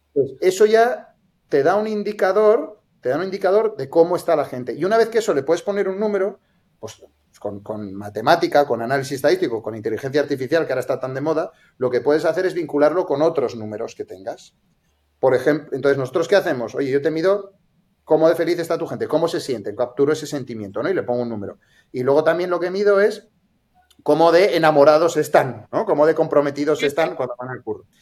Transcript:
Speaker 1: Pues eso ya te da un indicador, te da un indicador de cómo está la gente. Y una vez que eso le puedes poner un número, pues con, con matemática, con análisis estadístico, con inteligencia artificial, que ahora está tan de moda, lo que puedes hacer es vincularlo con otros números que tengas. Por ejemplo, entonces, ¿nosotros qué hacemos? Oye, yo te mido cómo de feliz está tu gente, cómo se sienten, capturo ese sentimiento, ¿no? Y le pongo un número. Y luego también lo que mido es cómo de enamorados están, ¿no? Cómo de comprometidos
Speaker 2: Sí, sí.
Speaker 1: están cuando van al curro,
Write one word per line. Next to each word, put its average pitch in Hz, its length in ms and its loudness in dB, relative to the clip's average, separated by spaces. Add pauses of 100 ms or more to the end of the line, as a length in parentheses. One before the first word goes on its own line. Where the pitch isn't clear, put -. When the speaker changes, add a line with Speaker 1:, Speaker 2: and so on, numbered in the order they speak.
(120)
Speaker 1:
Pues 135 280 0
eso 185 260 4
ya 226 500 2 (320)
te 143 140 2
da 170 140 2
un 214 100 -2
indicador, 208 960 0 (180)
te - 80 -6
da 131 80 0
un 170 80 -4
indicador 196 520 0
de 135 120 -8
cómo 165 280 4
está 165 200 0
la 143 80 0
gente. 123 300 -8
Y 143 100 -4
una 214 140 2
vez 226 100 4
que 226 100 -2
eso 208 140 0
le 143 100 2
puedes 170 200 0
poner 202 260 -2
un 190 100 -6
número, 208 420 -2 (380)
pues - 240 -16 (360)
con, 101 220 -10
con 104 340 -12
matemática, 131 720 0
con 117 160 -4
análisis 135 340 -4
estadístico, 143 460 -2
con 110 120 -8
inteligencia 131 460 -4
artificial, 139 460 -2
que - 60 -6
ahora 127 80 -2
está 127 200 -4
tan 131 140 -8
de 135 80 -6
moda, 160 300 -4 (260)
lo 123 120 -2
que 123 120 0
puedes 147 240 2
hacer 170 180 0
es 180 80 -2
vincularlo 156 540 0
con 139 160 -2
otros 139 340 -2
números 107 380 -10
que - 100 -12
tengas. 95 500 -16 (680)
Por 131 140 2
ejemplo, 147 400 -2
entonces, 139 240 2
¿nosotros 139 300 -4
qué 202 80 4
hacemos? 139 380 -2
Oye, 139 160 -4
yo 135 100 2
te 156 100 0
mido 190 440 -2 (500)
cómo 160 240 4
de 170 60 4
feliz 165 240 -2
está 170 180 -4
tu 160 100 -6
gente, 117 220 -6
cómo 160 200 0
se 165 120 -4
sienten, 107 340 -8
capturo 135 380 0
ese 147 140 -6
sentimiento, 110 560 -8
¿no? 156 80 -2
Y 190 40 -2
le 139 80 -2
pongo 120 200 -2
un 120 80 -4
número. 101 280 -10 (320)
Y 127 120 -6
luego 139 200 4
también 170 280 0
lo 175 100 -2
que 180 100 -4
mido 202 300 2
es 233 280 0 (760)
cómo 160 280 4
de 175 260 4
enamorados 156 600 6
están, 135 560 0
¿no? 180 140 -2
Cómo 151 200 2
de 160 80 4
comprometidos 147 640 0
Speaker 2:
Sí, 151 60 -2
sí. 147 40 0
Speaker 1:
están 160 280 -2
cuando 127 220 -6
van 127 100 -12
al 123 140 -12
curro, - 240 -10 (160)